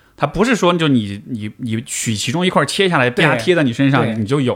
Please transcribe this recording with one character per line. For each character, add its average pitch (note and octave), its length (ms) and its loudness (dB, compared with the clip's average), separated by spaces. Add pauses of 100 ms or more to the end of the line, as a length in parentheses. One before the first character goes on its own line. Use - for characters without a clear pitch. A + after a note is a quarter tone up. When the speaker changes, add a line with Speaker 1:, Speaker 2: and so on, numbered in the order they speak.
(160)
Speaker 1:
它 - 100 -4
不 F3 180 0
是 A#3+ 120 2
说 G#3+ 180 2
就 E3 140 0
你， G#2+ 400 0
你， A2 300 -8
你 A2 240 -4
取 - 340 -6
其 G#2 160 -4
中 F3 140 0
一 F#3 40 4
块 F3+ 120 2
儿 C#3 40 2
切 G3 240 0
下 E3+ 80 2
来， B2+ 120 4
Speaker 2:
对。 F3 160 0
Speaker 1:
啪， C3+ 100 2
贴 A#2+ 180 0
在 E3 80 2
你 C3 100 2
身 C3+ 200 2
上， C3+ 120 2
Speaker 2:
对。 A2 120 -2
Speaker 1:
你 A2+ 100 -2
就 C#3 160 0
有 A#2+ 140 0